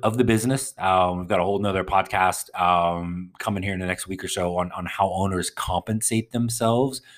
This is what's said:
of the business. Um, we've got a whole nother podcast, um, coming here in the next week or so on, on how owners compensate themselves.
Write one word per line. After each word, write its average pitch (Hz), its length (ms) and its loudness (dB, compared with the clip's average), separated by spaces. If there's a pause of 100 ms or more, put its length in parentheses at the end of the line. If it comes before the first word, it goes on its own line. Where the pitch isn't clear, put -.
of 110 140 2
the 123 80 4
business. 117 520 2
Um, 92 420 2
we've 90 100 -6
got 98 100 2
a 87 40 2
whole 98 160 0
nother 95 260 0
podcast, 95 720 0
um, 87 800 0
coming 101 240 -2
here 98 100 -2
in 92 60 -4
the 92 60 -4
next 90 240 -4
week 95 160 -8
or - 20 -8
so 90 300 -2
on, 87 160 -2
on 87 120 -8
how 95 240 0
owners 92 400 -2
compensate 110 840 -2
themselves. 117 680 0 (160)